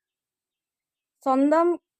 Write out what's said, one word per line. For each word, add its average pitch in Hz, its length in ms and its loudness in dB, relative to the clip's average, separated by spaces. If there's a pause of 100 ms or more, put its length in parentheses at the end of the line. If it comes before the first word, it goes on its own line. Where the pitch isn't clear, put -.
(1300)
സ്വന്തം 285 420 0 (320)